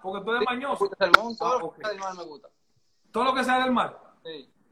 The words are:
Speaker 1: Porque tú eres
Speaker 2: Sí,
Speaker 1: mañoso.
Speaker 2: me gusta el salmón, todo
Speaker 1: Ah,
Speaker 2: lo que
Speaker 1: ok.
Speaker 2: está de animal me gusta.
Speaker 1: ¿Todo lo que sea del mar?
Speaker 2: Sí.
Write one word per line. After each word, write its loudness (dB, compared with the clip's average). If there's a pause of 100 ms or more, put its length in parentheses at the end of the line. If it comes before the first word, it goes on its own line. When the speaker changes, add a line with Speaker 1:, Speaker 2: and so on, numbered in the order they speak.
Speaker 1:
Porque -8
tú -2
eres 2
Speaker 2:
Sí, 2 (100)
Speaker 1:
mañoso. -2
Speaker 2:
me -4
gusta 2
el 4
salmón, 2
todo -2
Speaker 1:
Ah, 2
Speaker 2:
lo 0
que -6
Speaker 1:
ok. -12
Speaker 2:
está -10
de -6
animal -10
me -12
gusta. -16 (640)
Speaker 1:
¿Todo 0
lo 4
que 0
sea 4
del 2
mar? 0 (240)
Speaker 2:
Sí. -16 (220)